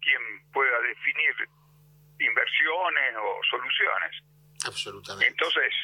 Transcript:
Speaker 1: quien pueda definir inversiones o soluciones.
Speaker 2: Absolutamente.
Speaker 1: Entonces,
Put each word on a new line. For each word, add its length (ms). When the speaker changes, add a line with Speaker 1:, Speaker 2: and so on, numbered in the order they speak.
Speaker 1:
quien 500
pueda 300
definir 540
inversiones 1000
o 180
soluciones. 600
Speaker 2:
Absolutamente. 640
Speaker 1:
Entonces, 460